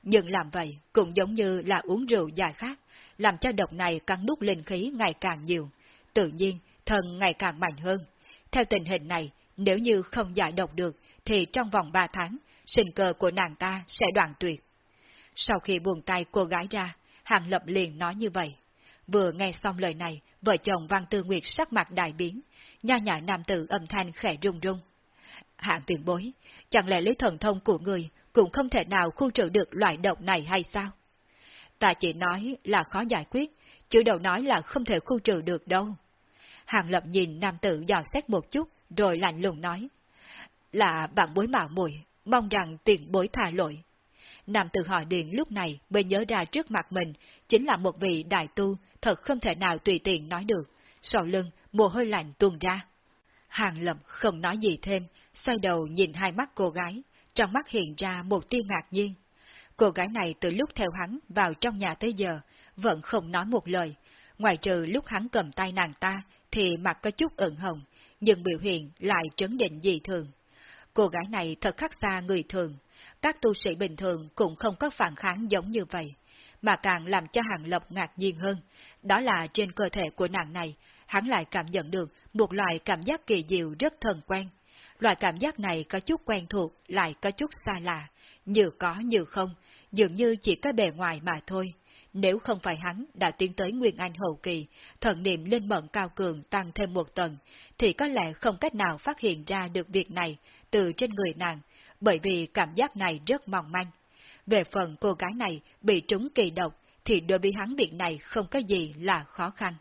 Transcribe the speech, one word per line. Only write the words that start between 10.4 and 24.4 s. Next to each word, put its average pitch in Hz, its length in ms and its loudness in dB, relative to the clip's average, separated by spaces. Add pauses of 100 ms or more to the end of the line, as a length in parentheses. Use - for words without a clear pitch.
độc 175 240 -2
được, 175 200 -2 (300)
thì 202 200 4
trong 240 240 0
vòng 180 220 0
ba 180 160 4
tháng, 185 300 -6 (280)
sinh 190 260 4
cơ 185 220 2
của 180 180 2
nàng 175 280 -2
ta 190 280 -4
sẽ - 180 2 (100)
đoạn 160 240 2
tuyệt. 170 240 -4 (720)
Sau 202 240 2
khi 180 200 0
buông 170 220 -2
tay 180 300 -2
cô 196 120 2
gái 175 260 -2
ra, 185 260 -4 (280)
Hàng 185 260 2
Lập 185 160 2
liền 170 320 0
nói 175 180 -4
như 214 140 -2
vậy. 165 260 -4 (520)
Vừa 185 240 4
nghe 185 200 -2 (120)
xong 185 160 -2
lời 180 140 0
này, 160 280 -8 (200)
vợ 196 160 4
chồng 175 300 -2
Văn 190 220 0
Tư 196 140 0
Nguyệt 180 220 -2
sắc - 280 0
mặt 208 180 0
đại 175 220 -2
biến, 175 280 -4 (420)
nho 247 120 4
nhã 208 240 0
nam 175 240 -2
tử 170 260 0
âm 170 180 -2
thanh 185 240 -4
khẽ 160 300 -2